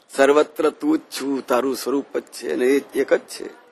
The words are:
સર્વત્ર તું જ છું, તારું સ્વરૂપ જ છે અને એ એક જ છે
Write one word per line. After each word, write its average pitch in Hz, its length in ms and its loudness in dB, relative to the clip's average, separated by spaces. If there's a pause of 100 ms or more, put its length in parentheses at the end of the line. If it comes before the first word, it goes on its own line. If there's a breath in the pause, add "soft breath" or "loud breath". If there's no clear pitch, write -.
સર્વત્ર 147 600 2
તું 151 280 0
જ 160 40 -10
છું, 131 460 -6
તારું 127 280 0
સ્વરૂપ 131 420 -4
જ - 60 -4
છે - 300 -10
અને 123 120 0
એ 139 340 0
એક - 140 0
જ - 140 0
છે - 220 -14 (220)